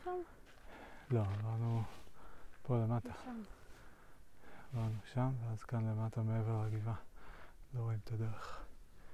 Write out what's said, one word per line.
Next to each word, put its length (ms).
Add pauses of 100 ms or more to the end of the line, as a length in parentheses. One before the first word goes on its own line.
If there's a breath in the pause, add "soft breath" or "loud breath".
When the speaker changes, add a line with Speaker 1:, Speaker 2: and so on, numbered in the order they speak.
Speaker 1:
שם? 140 (920 loud breath)
Speaker 2:
לא, 100
עברנו 640 (760 loud breath)
פה 160
למטה. 320
Speaker 1:
לשם. 320 (1300 loud breath)
Speaker 2:
עברנו 220 (180)
שם, 180 (100)
ואז 220
כאן 220
למטה 360
מעבר 440
לגבעה. 300 (800 loud breath)
לא 60
רואים 240
את 80
הדרך. 540 (480 loud breath)